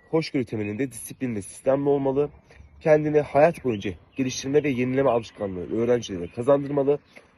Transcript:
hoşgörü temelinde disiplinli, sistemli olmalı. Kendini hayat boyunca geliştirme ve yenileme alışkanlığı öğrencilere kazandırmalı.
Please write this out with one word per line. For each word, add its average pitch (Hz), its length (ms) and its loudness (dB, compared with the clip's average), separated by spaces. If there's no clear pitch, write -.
hoşgörü 156 360 0
temelinde 107 460 -4
disiplinli, 117 500 -8
sistemli 139 480 -2
olmalı. 143 400 0
Kendini 151 380 4
hayat 147 440 4
boyunca 107 280 -2
geliştirme 135 480 0
ve 147 60 -2
yenileme 127 400 0
alışkanlığı 98 680 -4
öğrencilere 113 500 -2
kazandırmalı. 139 720 0